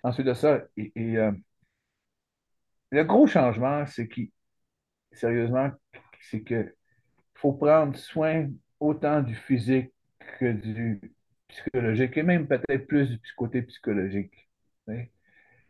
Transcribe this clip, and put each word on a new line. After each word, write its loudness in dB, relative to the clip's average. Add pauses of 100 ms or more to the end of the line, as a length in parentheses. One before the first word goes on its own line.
ensuite -2
de 2
ça, 2 (140)
et, -10
et, -2
euh, 2 (1600)
le 2
gros 8
changement, 2
c'est -8
qu'il, -8 (840)
sérieusement, 0 (500)
c'est -10
que -4 (600)
faut 0
prendre 4
soin -2 (300)
autant 0
du -4
physique 0 (460)
que 0
du -4 (480)
psychologique, -2
et 0
même 2
peut-être -2
plus 2
du -6
psy-, -20
côté -4
psychologique, -6 (380)
tu -8
sais, -10 (600)